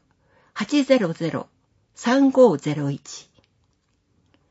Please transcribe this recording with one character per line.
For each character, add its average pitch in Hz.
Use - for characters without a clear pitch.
八 285
ゼ 262
ロ 170
ゼ 165
ロ、 -
三 269
五 247
ゼ 147
ロ 143
一。 -